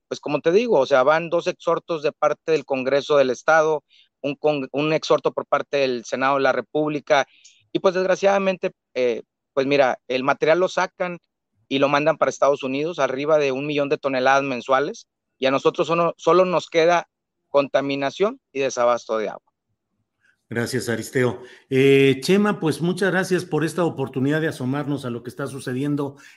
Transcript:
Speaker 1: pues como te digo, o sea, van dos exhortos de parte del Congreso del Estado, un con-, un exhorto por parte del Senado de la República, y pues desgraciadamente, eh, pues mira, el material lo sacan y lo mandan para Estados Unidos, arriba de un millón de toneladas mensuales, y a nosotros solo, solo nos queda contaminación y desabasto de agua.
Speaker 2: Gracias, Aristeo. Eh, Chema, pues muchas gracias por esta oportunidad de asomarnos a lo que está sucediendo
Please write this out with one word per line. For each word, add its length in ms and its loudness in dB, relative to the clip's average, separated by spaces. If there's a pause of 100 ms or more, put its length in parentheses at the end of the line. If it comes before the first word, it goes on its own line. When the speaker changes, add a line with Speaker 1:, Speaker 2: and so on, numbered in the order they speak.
Speaker 1:
pues 120 -8
como 200 -4
te 120 0
digo, 280 2
o 60 2
sea, 180 4
van 260 2
dos 180 -2
exhortos 540 -4
de 120 -2
parte 400 -2
del 120 -2
Congreso 520 0
del 120 4
Estado, 540 2 (380)
un 120 -4
con-, 380 -2
un 200 -2
exhorto 420 0
por 120 -6
parte 320 -2
del 260 0
Senado 340 -2
de 40 0
la 100 2
República, 760 -2 (440)
y 60 -4
pues 160 0
desgraciadamente, 800 0 (240)
eh, 260 0 (320)
pues 140 0
mira, 400 2
el 160 -2
material 360 2
lo 80 2
sacan 520 -6 (480)
y 100 -2
lo 100 2
mandan 300 2
para 140 0
Estados 320 0
Unidos, 340 -4
arriba 400 0
de 140 2
un 160 -4
millón 220 -2
de 100 -2
toneladas 420 2
mensuales, 640 -2 (300)
y 80 -4
a 60 2
nosotros 340 0
solo, 320 0
solo 260 4
nos 280 -2
queda 360 2 (420)
contaminación 880 -2 (120)
y 100 -6
desabasto 580 0
de 100 -4
agua. 160 -16 (1000)
Speaker 2:
Gracias, 420 -4
Aristeo. 520 -2 (300)
Eh, 500 6
Chema, 380 2
pues 200 -2
muchas 320 0
gracias 340 -2
por 200 -2
esta 180 -2
oportunidad 580 -2
de 60 -2
asomarnos 560 -4
a 60 -8
lo 140 -10
que 80 -12
está 160 -8
sucediendo 720 -6 (200)